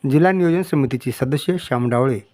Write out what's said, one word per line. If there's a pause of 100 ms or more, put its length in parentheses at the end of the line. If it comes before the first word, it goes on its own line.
(100)
जिल्हा
नियोजन
समितीचे
सदस्य
श्याम
डावळे (160)